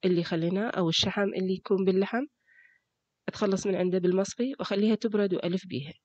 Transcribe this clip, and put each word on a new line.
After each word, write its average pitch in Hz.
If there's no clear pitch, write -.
اللي 175
خليناه 185
أو 175
الشحم 196
اللي 190
يكون 190
باللحم، 196
أتخلص 196
من 190
عنده 185
بالمصفي 196
وأخليها 208
تبرد 208
وألف 180
بيها. 143